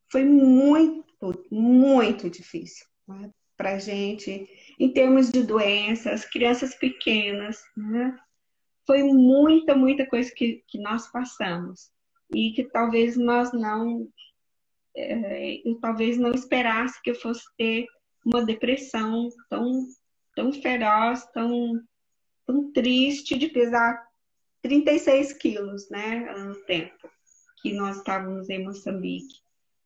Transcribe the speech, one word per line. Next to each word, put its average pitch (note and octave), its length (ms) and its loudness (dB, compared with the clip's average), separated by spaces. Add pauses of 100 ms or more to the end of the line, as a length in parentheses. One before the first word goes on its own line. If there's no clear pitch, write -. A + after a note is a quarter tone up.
(120)
foi C4+ 140 2
muito, C#4 1200 4
muito A#3 800 4
difícil, - 560 -14 (220)
né, G3 240 -16 (240)
pra G3 240 -6
gente, G3+ 680 -8 (320)
em C4 120 2
termos C4 400 4
de B3+ 120 2
doenças, G#3+ 840 -2
crianças B3 500 -2
pequenas, G#3+ 840 -4 (160)
né? A#3+ 400 -6 (680)
Foi C#4 180 4
muita, C#4 720 6
muita C4+ 320 2
coisa B3 260 -2
que, A#3 340 -4
que G#3+ 120 -12
nós G#3+ 320 -6
passamos F#3 800 -10 (420)
e A3 180 -2
que B3+ 120 -4
talvez A#3 520 0
nós A#3+ 380 0
não, A3+ 540 -4 (880)
é, - 720 -8
eu A#3 120 -4
talvez A3+ 380 -2
não A#3+ 140 0
esperasse B3 680 -4
que B3 100 -4
eu A#3+ 40 -4
fosse A#3 280 -8 (140)
ter A3+ 280 -2 (400)
uma A#3+ 180 2
depressão A3+ 840 -4 (200)
tão, B3+ 360 -4 (500)
tão A3+ 160 -2
feroz, A#3+ 800 0
tão, A#3 480 -2 (680)
tão C#4+ 260 -2
triste C4 640 0
de D4 120 -2
pesar A#3 540 0 (580)
trinta D4 300 2
e D4 80 2
seis C#4 340 2
quilos, G3+ 560 -6
né, G#3+ 300 -8 (180)
no G3+ 180 -12 (100)
tempo - 440 -8 (520)
que G#3 120 -6
nós G3 240 -8
estávamos F#3+ 520 -8
em F#3+ 140 -8
Moçambique. F#3+ 760 -10 (440)